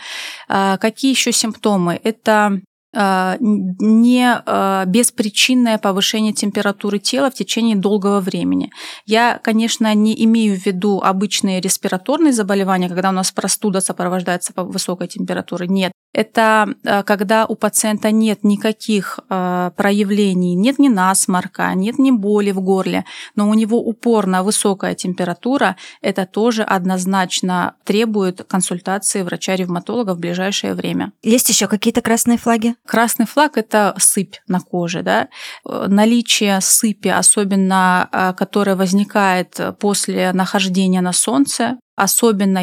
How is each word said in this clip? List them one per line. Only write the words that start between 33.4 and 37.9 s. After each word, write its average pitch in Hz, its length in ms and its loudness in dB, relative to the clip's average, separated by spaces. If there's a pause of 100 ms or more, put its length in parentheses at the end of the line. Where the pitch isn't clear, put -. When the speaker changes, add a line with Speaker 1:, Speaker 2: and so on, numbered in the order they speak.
Speaker 1:
это 214 400 0
сыпь - 380 -2 (120)
на 180 120 0
коже, 175 440 -4
да. 190 240 0 (420)
Э, - 180 -6
наличие 208 720 2
сыпи, - 480 0
особенно, 190 1000 2